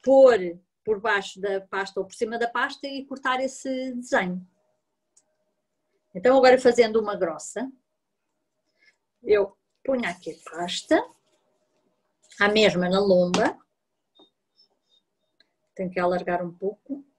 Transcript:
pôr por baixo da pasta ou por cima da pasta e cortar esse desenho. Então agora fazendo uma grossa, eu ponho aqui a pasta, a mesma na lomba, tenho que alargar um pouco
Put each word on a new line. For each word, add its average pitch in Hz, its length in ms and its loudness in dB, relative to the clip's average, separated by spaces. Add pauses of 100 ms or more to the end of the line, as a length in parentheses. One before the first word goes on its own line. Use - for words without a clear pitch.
pôr 233 600 6 (240)
por 214 160 -2
baixo 202 400 -4
da 196 220 -4
pasta 196 360 -8
ou 185 80 -6
por - 80 -20
cima 226 240 -6
da 240 100 -2
pasta 269 380 -6
e 277 180 -10
cortar 254 360 -4
esse 262 540 -6
desenho. 190 520 -4 (1700)
Então 226 220 2
agora 254 200 6
fazendo 233 440 2
uma 208 160 -6
grossa, 185 520 -6 (1600)
eu 202 340 0 (260)
ponho 240 240 -2
aqui 175 220 -10
a - 200 -18
pasta, 180 540 -2 (1300)
a 202 100 2
mesma 190 400 2
na 190 120 0
lomba, 196 580 2 (2250)
tenho 185 160 -6
que 180 80 -6
alargar 180 480 -2
um 170 60 -12
pouco 220 520 -10 (140)